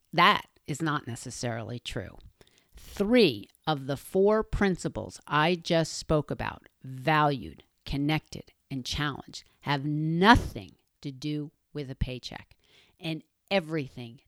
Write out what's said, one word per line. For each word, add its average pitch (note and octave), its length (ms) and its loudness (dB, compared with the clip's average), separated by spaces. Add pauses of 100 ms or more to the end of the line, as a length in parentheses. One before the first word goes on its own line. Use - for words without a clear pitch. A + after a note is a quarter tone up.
(120)
That F3+ 300 6 (240)
is D#3+ 160 -6
not D3 240 -2
necessarily A#2 720 -8
true. - 400 -10 (580)
Three G3+ 720 2 (180)
of C#3 200 -2
the C#3 100 -2
four G#3 460 2
principles E3 840 -2
I D#3 280 2
just E3 400 0
spoke - 360 0
about, A2+ 380 -8 (160)
valued, C3 800 0 (220)
connected, - 640 -2 (180)
and C3+ 140 -8
challenged, - 600 -6 (160)
have C#3 260 -2
nothing D#3 840 4 (280)
to C#3+ 100 -10
do D3 400 -6 (220)
with C#3+ 180 -8
a C3+ 40 -10
paycheck - 600 -8 (440)
and D#3+ 220 -8 (280)
everything D3 760 -4